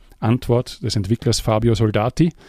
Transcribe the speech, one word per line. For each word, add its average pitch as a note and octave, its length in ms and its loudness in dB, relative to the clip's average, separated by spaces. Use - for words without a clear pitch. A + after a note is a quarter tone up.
Antwort A#2+ 640 -2
des A2+ 140 -4
Entwicklers G#2 440 0
Fabio A2+ 340 2
Soldati. A2 560 0